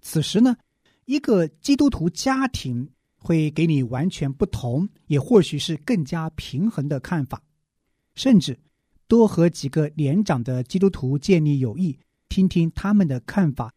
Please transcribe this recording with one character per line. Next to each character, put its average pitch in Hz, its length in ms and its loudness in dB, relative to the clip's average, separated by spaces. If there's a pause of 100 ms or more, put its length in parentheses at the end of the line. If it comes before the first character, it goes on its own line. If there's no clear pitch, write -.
此 - 200 -4
时 - 180 0
呢， 247 160 4 (500)
一 285 140 -2
个 202 260 0
基 - 300 -2
督 285 140 4
徒 170 200 -2
家 269 380 -2
庭 127 420 -6 (280)
会 156 340 0
给 160 160 0
你 143 160 2
完 127 260 -2
全 139 220 -6
不 165 140 -2
同， 131 420 -4 (200)
也 143 120 2
或 190 220 6
许 147 180 -2
是 160 180 -4
更 180 280 -2
加 160 260 -8
平 175 400 -4
衡 143 160 -6
的 143 140 -4
看 151 240 -4
法。 - 180 -12 (720)
甚 254 220 4
至 139 220 0 (480)
多 226 180 6
和 170 220 2
几 147 220 -4
个 151 260 -2
年 151 260 0
长 139 220 -2
的 127 200 -4
基 - 140 -6
督 196 120 4
徒 139 280 -4
建 160 280 2
立 147 140 2
友 120 180 -2
谊， 170 200 -2 (300)
听 185 220 2
听 165 220 0
他 202 220 -4
们 202 140 4
的 131 140 -2
看 180 320 0
法 117 240 -8